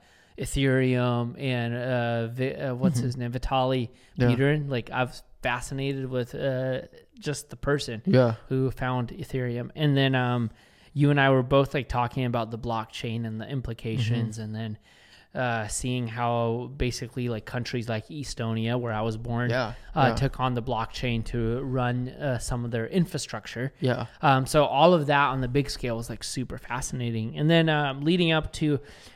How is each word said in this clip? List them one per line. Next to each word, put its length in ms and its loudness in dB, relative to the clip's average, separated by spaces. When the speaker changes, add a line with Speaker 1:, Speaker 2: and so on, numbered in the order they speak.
Speaker 1:
Ethereum 1040 2
and, 320 -2
uh, 540 -2
Vi-, 280 -4
uh, 200 -4
what's 220 0
Speaker 2:
Mm-hmm. 80 0
Speaker 1:
his 120 -2
name? 140 -6
Vitaly 580 0
Speaker 2:
Yeah. 120 4
Speaker 1:
Buterin. 420 4
Like, 220 -4
I 140 0
was 180 -10
fascinated 680 -2
with, 260 -4
uh, 460 -2
just 320 -6
the 60 -18
person 500 -2
Speaker 2:
Yeah. 280 6
Speaker 1:
who 220 2
found 400 -2
Ethereum. 680 -6
And 180 4
then, 180 4
um, 380 0
you 160 4
and 120 4
I 80 6
were 140 6
both, 300 4
like, 140 -2
talking 380 0
about 260 -2
the 80 -6
blockchain 680 -4
and 140 -6
the 80 -10
implications, 880 -2
Speaker 2:
Mm-hmm. 80 -8
Speaker 1:
and 120 -8
then, 220 -6
uh, 340 -2
seeing 400 -2
how 680 0
basically, 540 -4
like, 160 -6
countries 420 -6
like 220 -4
Estonia, 680 -2
where 160 -4
I 80 -2
was 140 0
born, 360 -2
Speaker 2:
Yeah, 220 0
Speaker 1:
uh, 140 6
Speaker 2:
yeah. 60 0
Speaker 1:
took 260 0
on 120 2
the 100 -2
blockchain 640 -2
to 360 -2
run, 480 -2
uh, 300 -4
some 260 -4
of 60 -6
their 160 -2
infrastructure. 920 -2
Speaker 2:
Yeah. 280 0
Speaker 1:
Um, 240 6
so 200 6
all 280 6
of 140 4
that 220 4
on 100 -2
the 100 0
big 200 2
scale 260 -4
was, 140 -6
like, 160 -10
super 320 -6
fascinating. 800 -4
And 120 4
then, 200 6
um, 320 0
leading 320 4
up 200 0
to 260 0